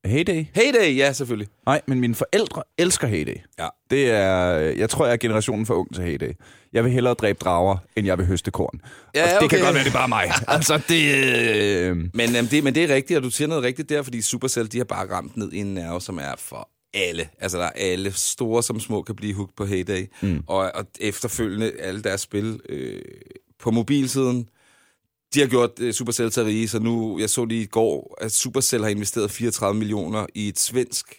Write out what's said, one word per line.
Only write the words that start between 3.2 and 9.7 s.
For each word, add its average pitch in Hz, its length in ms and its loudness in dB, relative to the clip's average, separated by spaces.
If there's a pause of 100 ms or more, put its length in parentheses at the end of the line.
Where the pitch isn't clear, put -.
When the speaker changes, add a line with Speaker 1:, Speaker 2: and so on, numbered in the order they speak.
Speaker 1:
Day. 58 100 -6 (240)
Speaker 2:
Ja. 82 80 -6 (220)
Speaker 1:
Det 135 220 4
er, 95 440 4
jeg 78 340 0
tror, - 160 2
jeg 120 80 4
er 120 40 2
generationen 110 480 0
for 113 80 -2
ung 90 220 -2
til 90 80 -6
Hay 85 120 -2
Day. 73 180 -6 (400)
Jeg 117 100 4
vil 123 80 2
hellere 123 220 2
dræbe 104 260 0
drager, 92 380 2 (180)
end 107 120 0
jeg 92 100 2
vil 92 80 0
høste 92 260 0
korn. - 300 -4 (340)
Speaker 2:
Ja, 170 200 4
Speaker 1:
Og 208 60 6
det 151 80 4
kan - 100 4
Speaker 2:
okay. 180 60 4
Speaker 1:
godt - 100 4